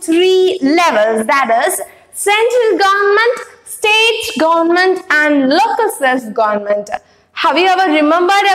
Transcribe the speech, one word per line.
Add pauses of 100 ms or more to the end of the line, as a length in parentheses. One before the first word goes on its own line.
three
levels,
that
is (320)
central
government, (240)
state
government (100)
and
local
self-government. (420)
Have
you
ever
remembered